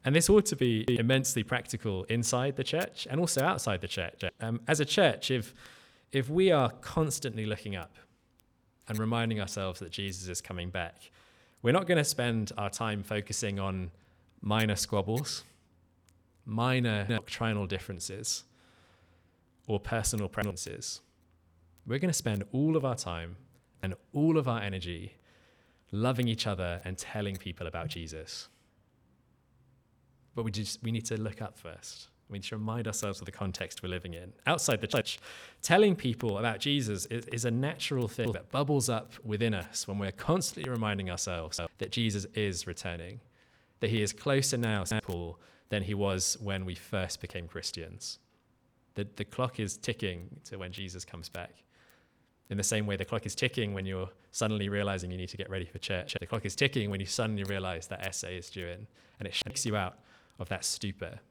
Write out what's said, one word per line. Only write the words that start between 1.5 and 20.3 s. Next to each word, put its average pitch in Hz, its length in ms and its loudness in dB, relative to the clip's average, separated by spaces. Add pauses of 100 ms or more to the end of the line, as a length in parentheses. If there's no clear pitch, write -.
inside 123 520 2
the 131 80 -2
church - 460 -2
and 139 100 2
also 151 240 4
outside 101 380 2
the 95 60 -6
church. - 360 -4 (160)
Um, 117 260 -2
as 151 140 4
a 139 60 4
church, 147 440 4
if, 120 240 0 (560)
if 135 200 0
we 185 200 6
are 135 200 8
constantly 113 760 0
looking 104 320 -2
up 85 200 -8 (920)
and 107 100 -2
reminding 113 400 2
ourselves 95 420 -2
that 80 120 -8
Jesus 95 340 -4
is 90 140 -4
coming 90 300 -6
back, 87 400 -6 (500)
we're 120 120 6
not 185 140 4
gonna 165 160 6
spend 117 540 2
our 101 140 0
time 104 320 -2
focusing 101 580 -2
on 92 300 -2 (500)
minor 107 340 4
squabbles, 107 720 0 (1000)
minor 113 580 2
doctrinal 107 640 0
differences, 95 760 -4 (1200)
or 107 100 2
personal 107 500 0
preferences. - 760 -4 (840)